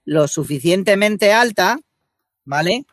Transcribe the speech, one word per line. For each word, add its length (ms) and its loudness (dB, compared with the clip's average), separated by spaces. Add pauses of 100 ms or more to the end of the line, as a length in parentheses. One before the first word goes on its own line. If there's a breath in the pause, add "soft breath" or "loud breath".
lo 240 0
suficientemente 1040 0
alta, 460 0 (640)
¿vale? 480 -2